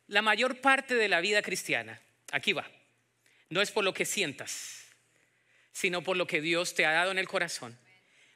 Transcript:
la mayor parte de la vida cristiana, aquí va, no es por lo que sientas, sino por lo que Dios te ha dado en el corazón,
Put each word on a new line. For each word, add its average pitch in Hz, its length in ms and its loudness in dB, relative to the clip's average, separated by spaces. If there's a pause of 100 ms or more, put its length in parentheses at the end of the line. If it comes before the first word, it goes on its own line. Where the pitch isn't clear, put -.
(100)
la 202 120 4
mayor 226 380 2
parte 269 360 4
de 220 120 4
la 175 120 4
vida 208 200 2
cristiana, 135 600 -4 (320)
aquí 143 200 0
va, 143 160 -4 (800)
no 180 140 2
es 202 80 0
por 208 140 0
lo 185 100 2
que 180 100 -2
sientas, - 840 -6 (840)
sino 175 320 -2
por 185 140 0
lo 175 100 0
que 170 140 -2
Dios 170 340 -2
te 180 100 2
ha 156 60 2
dado 175 220 2
en 185 60 -2
el 185 100 -4
corazón, 170 500 -6 (580)